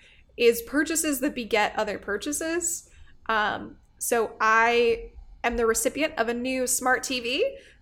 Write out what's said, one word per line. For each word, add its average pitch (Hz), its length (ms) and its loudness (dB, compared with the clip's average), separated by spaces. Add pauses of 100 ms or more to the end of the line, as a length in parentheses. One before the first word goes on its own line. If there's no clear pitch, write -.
(380)
is 233 240 4
purchases 311 580 -2
that 294 140 -2
beget 214 420 0
other 208 220 -2
purchases. 320 880 -4 (400)
Um, 214 480 -2 (220)
so 233 420 0
I 233 680 4 (340)
am 233 140 0
the 233 80 4
recipient 277 500 0
of 226 140 0
a 240 40 0
new 254 320 -2
smart 254 360 0
T 254 180 -4
V, 294 360 -2 (260)